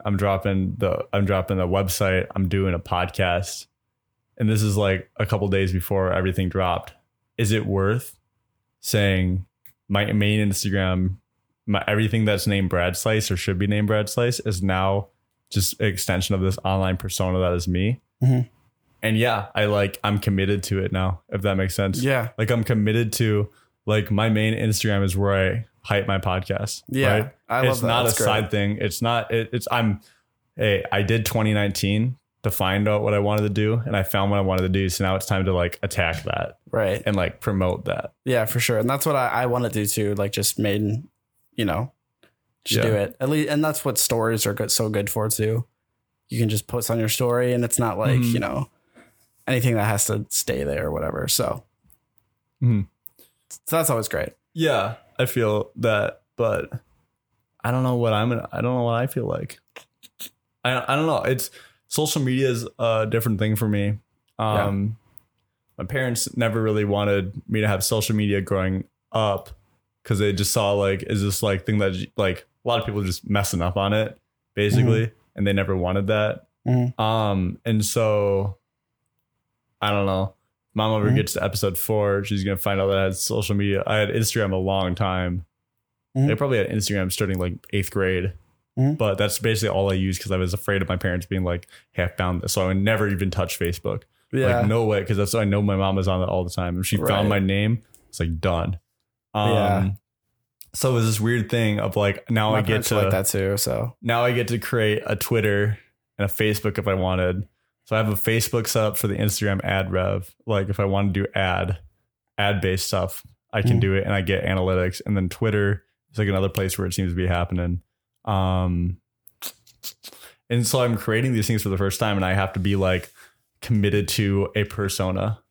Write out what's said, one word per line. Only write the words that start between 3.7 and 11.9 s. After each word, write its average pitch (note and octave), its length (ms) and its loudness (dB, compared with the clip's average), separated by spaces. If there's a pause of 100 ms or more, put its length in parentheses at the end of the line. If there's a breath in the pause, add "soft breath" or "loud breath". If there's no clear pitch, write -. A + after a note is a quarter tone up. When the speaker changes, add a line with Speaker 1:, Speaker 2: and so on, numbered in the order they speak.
Speaker 1:
And G#2+ 100 2
this A2 140 4
is, G#2 140 2
like, F#2+ 400 2
a G#2+ 100 0
couple G2+ 220 0
days F#2+ 240 2
before F#2 400 0
everything F#2 360 0
dropped. F2+ 460 -2 (420)
Is G#2+ 160 0
it A2 140 0
worth G2 520 -2 (600)
saying F#2 640 2 (440)
my G2+ 240 0
main G#2 360 2
Instagram, F#2 680 0 (500)
my, G2+ 220 0
everything G#2+ 360 2